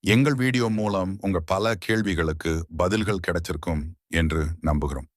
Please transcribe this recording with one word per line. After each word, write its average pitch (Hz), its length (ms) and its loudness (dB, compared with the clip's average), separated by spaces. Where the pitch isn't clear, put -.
எங்கள் 131 380 4
வீடியோ 127 280 2
மூலம் 101 420 0
உங்க 95 140 0
பல 104 220 0
கேள்விகளுக்கு 85 640 0
பதில்கள் 98 460 0
கிடைச்சிருக்கும் 85 560 -4
என்று 80 220 2
நம்புகிறோம். 71 500 -2